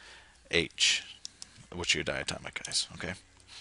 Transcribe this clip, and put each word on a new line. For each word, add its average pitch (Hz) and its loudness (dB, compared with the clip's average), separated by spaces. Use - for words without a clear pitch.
H, - 4
which 87 0
are 80 2
your 76 0
diatomic 71 -4
guys, - 0
okay? 85 -4